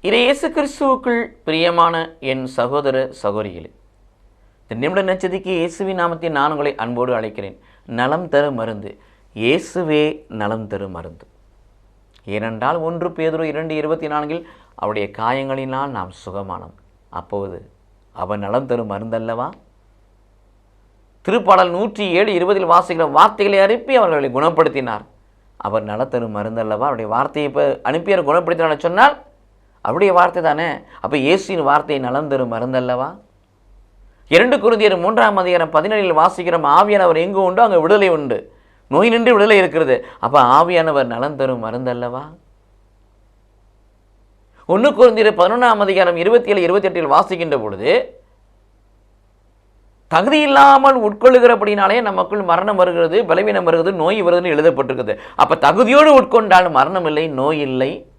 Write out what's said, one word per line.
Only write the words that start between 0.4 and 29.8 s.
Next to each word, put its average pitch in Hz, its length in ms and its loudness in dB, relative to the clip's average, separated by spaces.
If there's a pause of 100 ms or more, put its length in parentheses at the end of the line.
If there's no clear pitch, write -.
கிறிஸ்துவுக்குள் 262 760 -4 (160)
பிரியமான 165 640 0 (100)
என் 131 260 -6
சகோதர 131 640 -4 (120)
சகோதரிகளே, 101 480 -6 (960)
இந்த 117 200 -6
நிமிட 185 260 -2
நச்சதிக்கு 185 320 -6
இயேசுவின் 185 540 -6
நாமத்தில் 170 300 -4
நான் 147 220 -2
உங்களை 143 240 -4
அன்போடு 120 380 -4
அழைக்கிறேன். 104 460 -8 (260)
நலம் 139 440 -4
தரும் 143 260 0
மருந்து, 110 440 -10 (340)
இயேசுவே 151 920 -2
நலம் 107 400 -8
தரும் 98 240 -12
மருந்து. 85 360 -18 (1000)
ஏனென்றால், 113 520 -6
ஒன்று 170 320 -6
பேதுரு 160 320 -6
இரண்டு 156 340 -6
இருபத்தி 156 320 -6
நான்கில், 151 400 -8 (280)
"அவருடைய 104 320 -6 (100)
காயங்களினால் 135 720 -6
நாம் 95 240 -10 (140)
சுகமானோம், 92 480 -12 (360)
அப்போது 95 600 -12 (420)
அவர் 95 280 -8
நலம் 110 260 -4
தரும் 117 240 -6
மருந்தல்லவா?" 113 600 -8 (1800)
திருப்பாடல் 185 420 4
நூற்றி 208 420 -6
ஏழு 190 220 2
இருபதில் 185 320 0
வாசிக்கிற, 170 460 2
"வார்த்தைகளை 202 480 2
அனுப்பி 240 360 0
அவர்களை 156 380 2
குணப்படுத்தினார்." 135 720 -2 (520)
அவர் 107 260 -4
நலம் 107 240 -6
தரும் 117 280 -6
மருந்தல்லவா? 110 380 -6
அவருடைய 113 380 -4
வார்த்தையை 143 400 -4
இப்ப 143 320 -2
அனுப்பி 165 300 -2
அவர் 175 120 0
குணப்படுத்தினார் 160 520 0
சொன்னால், 202 440 0 (600)